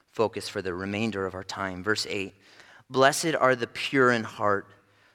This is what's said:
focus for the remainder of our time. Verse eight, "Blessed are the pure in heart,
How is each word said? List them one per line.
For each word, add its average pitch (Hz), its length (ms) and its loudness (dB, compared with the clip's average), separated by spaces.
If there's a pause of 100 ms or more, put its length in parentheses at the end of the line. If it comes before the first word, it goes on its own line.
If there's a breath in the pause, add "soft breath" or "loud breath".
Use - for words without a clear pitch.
(100)
focus 104 380 -2
for 101 140 -6
the 90 120 -4
remainder 98 520 -4
of 92 100 -6
our 95 80 -10
time. 95 400 -8
Verse 107 260 -2
eight, 98 240 -6 (560 soft breath)
"Blessed 139 460 4
are 131 200 4
the 117 120 -4
pure - 420 2
in 117 140 2
heart, 104 440 0 (480 soft breath)